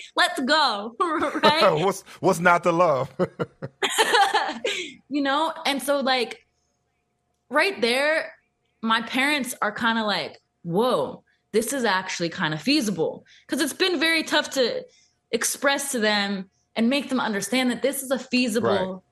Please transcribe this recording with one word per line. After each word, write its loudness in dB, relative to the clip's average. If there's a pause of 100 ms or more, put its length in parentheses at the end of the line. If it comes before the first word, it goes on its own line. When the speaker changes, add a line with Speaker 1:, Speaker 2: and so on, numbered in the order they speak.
(140)
Speaker 1:
Let's 0
go, 0
<laughs> -2
right? 2
Speaker 2:
<laughs> 0
What's, 0 (180)
what's 2
not 6
to 4
love? 2 (100)
<laughs> 0 (600)
Speaker 1:
<laughs> 2 (460)
You -2
know? 0 (140)
And 0
so, 0
like, -2 (1040)
right 2
there, 0 (480)
my 0
parents -2
are 0
kinda 0
like, -4 (220)
"Whoa, 0 (300)
this 0
is -2
actually -2
kinda -4
feasible." -2 (220)
'Cause -4
it's -2
been 0
very 2
tough -2
to -2 (460)
express -2
to -2
them -2 (260)
and 2
make 0
them -2
understand -2
that -4
this -2
is -8
a 0
feasible -2